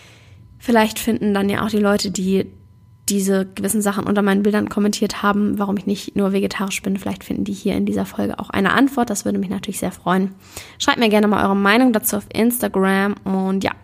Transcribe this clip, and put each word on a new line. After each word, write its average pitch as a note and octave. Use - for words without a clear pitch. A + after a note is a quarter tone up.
Vielleicht A3
finden G#3
dann G3
ja -
auch A3
die G#3+
Leute, G#3
die F#3+
diese G3
gewissen G3
Sachen G3+
unter G3+
meinen G3
Bildern G#3
kommentiert G#3
haben, G3+
warum G3+
ich -
nicht G3
nur G3
vegetarisch G3
bin, G3
vielleicht G3
finden -
die G3+
hier -
in G3+
dieser G3+
Folge -
auch -
eine G3
Antwort. C4
Das G3+
würde G3+
mich G3
natürlich G3
sehr F#3
freuen. F#3+
Schreibt C#4
mir A3+
gerne G#3
mal -
eure G3
Meinung G#3+
dazu G#3+
auf G3+
Instagram G3+
und F#3+
ja -